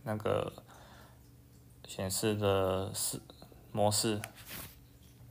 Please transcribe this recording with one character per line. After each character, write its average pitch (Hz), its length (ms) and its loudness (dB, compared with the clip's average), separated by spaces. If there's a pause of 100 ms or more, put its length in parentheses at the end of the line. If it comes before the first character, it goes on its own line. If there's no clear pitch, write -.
那 110 140 -4
个 107 360 0 (1400)
显 95 220 -4
示 107 240 2
的 98 580 2
式-， - 300 -4 (500)
模 104 180 4
式。 104 300 2 (1120)